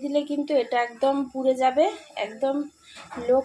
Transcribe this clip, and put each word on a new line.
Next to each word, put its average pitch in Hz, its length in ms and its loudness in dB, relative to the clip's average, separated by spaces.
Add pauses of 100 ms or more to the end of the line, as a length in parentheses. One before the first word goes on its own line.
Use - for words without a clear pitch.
দিলে 285 180 0 (100)
কিন্তু 285 220 -2 (100)
এটা 240 140 -2 (100)
একদম 254 280 0 (160)
পুড়ে 262 320 2
যাবে, 262 220 4 (400)
একদম 220 320 -4 (680)
লো 247 180 4